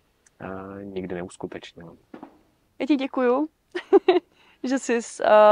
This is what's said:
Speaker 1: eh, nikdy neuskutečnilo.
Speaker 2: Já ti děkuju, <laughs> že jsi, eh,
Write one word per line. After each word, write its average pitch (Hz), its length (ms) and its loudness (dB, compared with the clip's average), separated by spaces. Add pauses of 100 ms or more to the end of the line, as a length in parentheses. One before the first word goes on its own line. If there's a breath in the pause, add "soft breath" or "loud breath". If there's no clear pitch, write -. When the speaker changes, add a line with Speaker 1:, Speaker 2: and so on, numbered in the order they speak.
(400)
Speaker 1:
eh, 95 440 -14
nikdy 92 300 -10
neuskutečnilo. 87 840 -14 (840)
Speaker 2:
Já 269 80 -6
ti 302 100 0
děkuju, 262 520 -2 (260)
<laughs> - 500 0 (400 soft breath)
že 254 140 -2
jsi, 233 200 -2
eh, - 260 -8 (280)